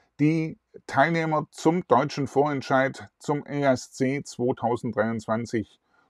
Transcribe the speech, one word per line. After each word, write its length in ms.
die 400
Teilnehmer 640
zum 380
deutschen 400
Vorentscheid 920
zum 300
E 160
S 280
C 300
zweitausenddreiundzwanzig 1600